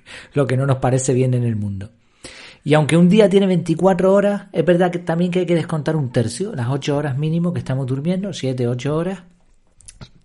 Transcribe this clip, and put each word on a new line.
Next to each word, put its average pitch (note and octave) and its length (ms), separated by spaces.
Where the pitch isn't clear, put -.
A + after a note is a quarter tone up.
<laughs> - 220
lo C#3+ 120
que B2+ 100
no C3+ 100
nos C3+ 100
parece B2+ 380
bien B2+ 200
en A#2+ 100
el A2+ 120
mundo. G2+ 340
Y D3 100
aunque D3+ 220
un F3 140
día G#3+ 180
tiene G3 180
veinticuatro F#3 680
horas, G3+ 380
es E3 120
verdad F3+ 260
que F3 80
también F3 320
que F3+ 100
hay F3 60
que F3 80
descontar D#3 420
un C3 140
tercio, B2+ 440
las A#2+ 160
ocho C#3 260
horas C#3 220
mínimo E3+ 340
que B2+ 60
estamos C3 280
durmiendo, E3+ 460
siete, B2+ 340
ocho B2 300
horas. F#3 240